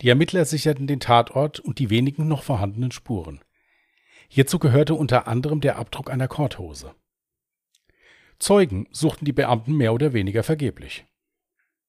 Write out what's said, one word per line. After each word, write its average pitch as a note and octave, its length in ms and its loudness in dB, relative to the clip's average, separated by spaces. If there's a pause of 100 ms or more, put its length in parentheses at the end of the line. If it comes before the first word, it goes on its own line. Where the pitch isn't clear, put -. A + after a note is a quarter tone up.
Die B2 60 2
Ermittler E3 360 4
sicherten C#3 420 -2
den C#3 140 -2
Tatort B2+ 580 2
und - 200 -10
die A#2 120 0
wenigen C#3 380 0
noch D3 140 -2
vorhandenen A2 500 -4
Spuren. E2 500 -10 (840)
Hierzu C3+ 320 2
gehörte D3 340 4
unter B2 320 2
anderem C3+ 340 -2
der C3+ 160 0
Abdruck - 340 -10
einer C3 180 -2
Korthose. F#2 680 -8 (1400)
Zeugen E3+ 540 2
suchten - 320 -2
die C#3+ 80 -2
Beamten B2 440 0
mehr A#2 160 2
oder C3+ 200 0
weniger G#2 320 0
vergeblich. - 600 -6 (840)